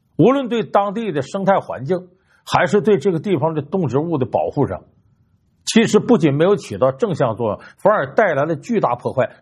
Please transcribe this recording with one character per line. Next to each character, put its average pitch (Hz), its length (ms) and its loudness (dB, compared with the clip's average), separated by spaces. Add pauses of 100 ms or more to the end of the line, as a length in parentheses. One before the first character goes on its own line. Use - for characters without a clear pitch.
(160)
无 202 160 6
论 269 160 -2
对 226 140 -2
当 202 320 0
地 214 180 -6
的 147 100 -4
生 196 220 -8
态 185 140 4
环 120 260 -8
境， 175 240 -4 (360)
还 156 220 0
是 202 140 2
对 196 180 2
这 202 140 -2
个 165 80 -2
地 190 160 -2
方 160 180 -2
的 147 80 -4
动 160 260 -2
植 113 100 0
物 160 200 -2
的 127 80 -2
保 85 240 -2
护 143 160 0
上， 90 180 -8 (800)
其 226 200 2
实 165 140 2
不 220 180 2
仅 147 180 2
没 151 100 2
有 202 120 2
起 104 220 -8
到 127 140 2
正 180 220 -4
向 117 220 -2
作 110 140 -2
用， 92 100 -6 (180)
反 196 140 2
而 147 220 -2
带 196 200 2
来 139 100 0
了 160 120 -4
巨 196 240 -4
大 123 140 0
破 - 180 -6
坏， - 180 0 (120)